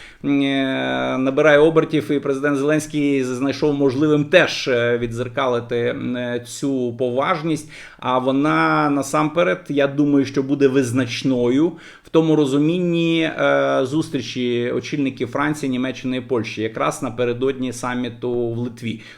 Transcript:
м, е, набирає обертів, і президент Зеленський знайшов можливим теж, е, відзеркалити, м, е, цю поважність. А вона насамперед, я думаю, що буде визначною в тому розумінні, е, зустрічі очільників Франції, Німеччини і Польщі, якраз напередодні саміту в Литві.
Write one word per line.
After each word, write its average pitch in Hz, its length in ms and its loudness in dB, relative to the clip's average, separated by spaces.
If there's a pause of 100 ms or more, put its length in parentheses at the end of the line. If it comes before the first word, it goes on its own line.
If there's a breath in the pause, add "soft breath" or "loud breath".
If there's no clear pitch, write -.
(240 loud breath)
м, 143 180 2
е, 131 760 -2
набирає 143 400 6
обертів, 156 520 4
і 143 100 2
президент 139 360 0
Зеленський 143 680 0
знайшов 135 500 0
можливим 143 500 2
теж, 147 440 2
е, 120 300 2
відзеркалити, 120 800 -4
м, 123 400 -4
е, 120 300 -6
цю 127 520 -4
поважність. 147 720 -2 (280 loud breath)
А 127 200 0
вона 151 720 2
насамперед, 151 800 0
я 143 180 2
думаю, 143 380 2
що 135 180 -2
буде 139 260 2
визначною 127 1040 2 (320 loud breath)
в - 60 -20
тому 160 260 4
розумінні, 165 840 2
е, 139 600 0
зустрічі 123 920 -2
очільників 131 520 -4
Франції, 143 420 -4
Німеччини 127 460 -4
і 127 40 -4
Польщі, 117 420 -4
якраз 135 400 -4
напередодні 123 720 -2
саміту 123 760 -4
в 117 80 -6
Литві. 117 420 -8 (180 loud breath)